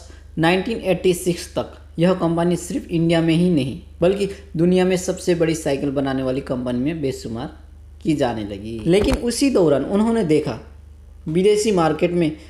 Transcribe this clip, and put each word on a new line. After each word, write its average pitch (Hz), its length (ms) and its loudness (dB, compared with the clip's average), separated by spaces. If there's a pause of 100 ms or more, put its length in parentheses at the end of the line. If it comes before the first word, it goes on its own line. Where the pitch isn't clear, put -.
(380)
नाइनटीन 185 420 2
एटी 180 360 2
सिक्स - 380 -4
तक - 240 -6 (200)
यह 175 180 4
कंपनी 170 400 0
सिर्फ - 340 -8
इंडिया 165 300 2
में 165 140 2
ही 180 160 4
नहीं, 127 300 0 (200)
बल्कि 190 280 2 (280)
दुनिया 180 280 4
में 185 140 2
सबसे 180 360 -2
बड़ी 160 220 0
साइकिल 143 360 -2
बनाने 135 300 -2
वाली 131 200 -2
कंपनी 123 380 -4
में 160 200 -4
बेशुमार 127 560 -6 (460)
की 160 120 0
जाने 120 300 -2
लगी। 104 360 -10
लेकिन 202 380 2
उसी 240 320 0
दौरान 156 340 4
उन्होंने 220 400 0
देखा, 147 340 0 (680)
विदेशी 208 440 2
मार्केट 165 400 2
में 165 240 0 (140)